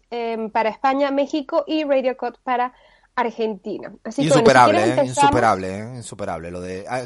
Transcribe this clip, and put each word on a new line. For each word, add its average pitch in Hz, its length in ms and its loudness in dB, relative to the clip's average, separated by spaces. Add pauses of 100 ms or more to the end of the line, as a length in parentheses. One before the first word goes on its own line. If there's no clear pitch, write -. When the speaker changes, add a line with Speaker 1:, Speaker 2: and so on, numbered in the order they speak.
Speaker 1:
em, 226 400 -6
para 220 200 0
España, 269 420 0
México, 285 560 -2
y 311 160 -2
Radio 269 340 0
Cut 240 260 -8
para 247 300 -2 (420)
Argentina. 220 800 -6 (100)
Así 240 200 -4
que, 156 60 0
bueno, - 40 4
si 262 60 6
Speaker 2:
Insuperable, 127 340 8
Speaker 1:
quieren - 160 2
Speaker 2:
¿eh? - 120 0
Speaker 1:
empezamos. 127 220 0
Speaker 2:
Insuperable, 98 540 2
¿eh? 113 200 -12
Insuperable. 95 540 -10
Lo 87 100 -10
de, 92 280 -10
ah, 127 160 -4